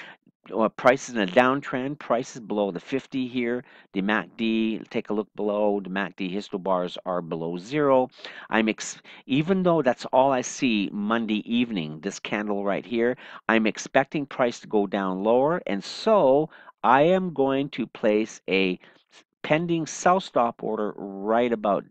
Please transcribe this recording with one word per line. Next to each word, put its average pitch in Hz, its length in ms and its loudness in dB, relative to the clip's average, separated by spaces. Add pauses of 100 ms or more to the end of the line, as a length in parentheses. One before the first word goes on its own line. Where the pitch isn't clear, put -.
(540)
uh, 107 140 2
price 131 400 2
is 127 60 -12
in 113 80 0
a 98 40 0
downtrend, 131 720 0
price 123 380 -4
is 131 60 -14
below 104 280 -2
the 87 80 -6
fifty 131 480 -6
here, 120 380 -4 (300)
the 98 80 -2
mac 101 340 0
D, 110 420 0 (120)
take - 180 -6
a 107 60 -4
look 104 220 -6
below, 104 440 0
the 92 80 -10
mac 92 280 -6
D 95 140 -6
histo 98 320 -6
bars 90 440 -2
are 90 160 -2
below 82 340 -6
zero. 131 540 2 (400)
I'm 110 180 2
ex-, - 320 -6 (240)
even 156 380 2
though 170 180 4
that's 127 320 0
all 131 200 4
I 127 100 0
see 113 500 0
Monday 107 580 0
evening, 104 500 -2
this 95 200 -8
candle 104 420 -4
right 98 220 -2
here, 117 320 0 (320)
I'm 110 180 4
expecting 139 600 -2
price 120 340 -2
to - 60 -20
go 104 200 0
down 95 380 -2
lower, 131 420 2
and 101 160 -4
so 160 680 2 (320)
I 123 220 6
am 185 280 2
going 139 380 0
to 117 160 -4
place 107 600 0
a 92 320 2 (640)
pending 165 440 0
sell 185 340 2
stop 117 420 -2
order 107 320 -4
right 107 600 0
about 104 360 0